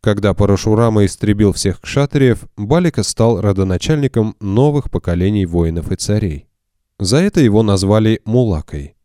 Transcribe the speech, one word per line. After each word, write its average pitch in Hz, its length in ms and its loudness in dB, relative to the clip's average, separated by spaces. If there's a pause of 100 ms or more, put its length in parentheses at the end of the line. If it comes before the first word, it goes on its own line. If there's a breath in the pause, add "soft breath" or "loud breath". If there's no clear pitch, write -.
Когда 101 300 0
Парашурама 104 720 2
истребил 104 480 0
всех - 260 -4
кшатриев, 139 680 0 (100)
Балика 143 460 0
стал 113 360 0
родоначальником 104 1000 0
новых 131 500 0
поколений 92 560 -2
воинов 85 460 -2
и 95 40 -2
царей. 101 520 -4 (500)
За 101 200 0
это 190 220 2
его 113 220 4
назвали 107 640 2
Мулакой 95 800 -2